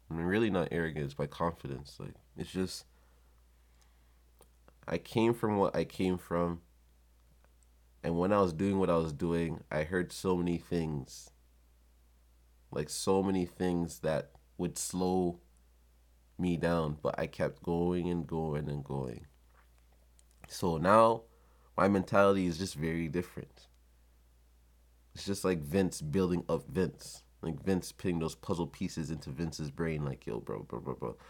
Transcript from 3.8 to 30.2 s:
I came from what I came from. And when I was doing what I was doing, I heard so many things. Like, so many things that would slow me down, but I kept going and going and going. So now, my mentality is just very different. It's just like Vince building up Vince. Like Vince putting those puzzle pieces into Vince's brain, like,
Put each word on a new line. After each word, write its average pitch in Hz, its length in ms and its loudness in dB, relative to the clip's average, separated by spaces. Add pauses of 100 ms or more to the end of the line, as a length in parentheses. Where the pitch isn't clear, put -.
I 87 120 -2
came 117 360 2
from 107 240 0
what 98 160 4
I 82 120 0
came 92 320 0
from. 87 420 -2 (1400)
And 85 160 0
when 95 140 4
I 101 80 8
was 92 100 4
doing 98 260 0
what 92 120 4
I 85 80 6
was 80 160 0
doing, 82 580 -2
I 76 120 0
heard 87 280 -2
so 92 240 0
many 87 220 2
things. 78 720 -4 (1400)
Like, - 180 -4
so 95 340 2
many 95 220 2
things 87 540 -2
that 78 320 -2 (260)
would 87 200 -4
slow 92 640 0 (1000)
me 87 200 2
down, 80 440 2
but - 160 -2
I - 100 -2
kept - 360 -4
going 87 460 2
and 85 180 -2
going 76 420 -2
and 71 140 -4
going. 67 440 -6 (1200)
So 85 280 -2
now, 110 460 6 (540)
my 92 100 6
mentality 98 600 6
is 80 100 -2
just 92 180 -6
very 82 320 -2
different. - 600 -6 (1500)
It's - 120 -12
just 98 200 -2
like 90 140 2
Vince 87 420 0
building 87 480 2
up 82 180 0
Vince. - 560 -4 (180)
Like 71 220 -6
Vince 90 280 0
putting 87 280 -2
those 80 140 -2
puzzle 85 320 -4
pieces 80 460 -6
into 78 180 -8
Vince's 78 400 -6
brain, 78 340 -4
like, 67 220 -6